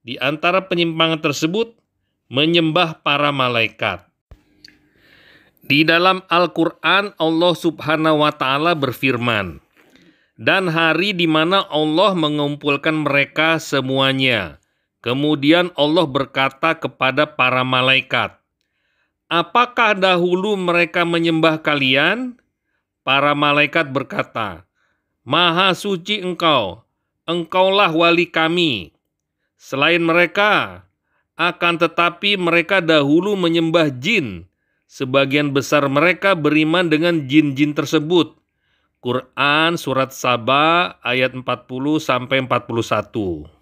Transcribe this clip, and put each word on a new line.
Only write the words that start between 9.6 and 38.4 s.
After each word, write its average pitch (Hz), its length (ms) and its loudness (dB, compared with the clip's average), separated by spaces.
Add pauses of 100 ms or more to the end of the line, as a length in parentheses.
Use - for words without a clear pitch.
"Dan 165 320 0
hari 165 480 0
di 170 160 0
mana 165 400 2
Allah 156 480 0
mengumpulkan 147 880 -2
mereka 151 560 0
semuanya. 135 960 0 (480)
Kemudian 151 720 2
Allah 151 320 2
berkata 135 640 -2
kepada 131 640 -2
para 127 240 0
malaikat, 127 720 0 (960)
'Apakah 226 640 0
dahulu 185 640 0
mereka 175 480 0
menyembah 165 560 0
kalian?' 156 800 0 (640)
Para 143 320 2
malaikat 147 560 0
berkata, 123 720 -6 (560)
'Maha 175 560 0
suci 202 400 -4
Engkau, 160 640 -2 (480)
Engkaulah 185 640 0
wali 170 320 2
kami. 160 640 -2 (640)
Selain 160 480 -2
mereka, 170 800 0 (560)
akan 170 400 -2
tetapi 170 640 -2
mereka 170 400 0
dahulu 165 560 2
menyembah 165 640 2
jin. 135 480 -4 (400)
Sebagian 139 640 0
besar 139 320 0
mereka 170 480 2
beriman 156 560 2
dengan 156 400 0
jin-jin 147 480 2
tersebut.'" 156 560 0 (640)